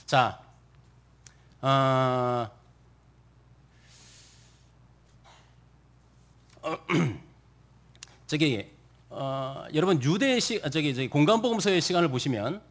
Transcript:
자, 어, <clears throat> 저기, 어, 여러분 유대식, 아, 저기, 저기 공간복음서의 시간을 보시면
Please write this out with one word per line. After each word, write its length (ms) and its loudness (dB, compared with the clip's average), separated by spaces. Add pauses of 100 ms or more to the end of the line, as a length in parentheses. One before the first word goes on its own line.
자, 340 2 (1200)
어, 880 0 (4000)
<clears throat> 1600 -8
저기, 440 0 (400)
어, 640 -8
여러분 280 2
유대식, 640 0
아, 60 -4
저기, 240 -2
저기 140 -4
공간복음서의 720 2
시간을 280 2
보시면 600 -4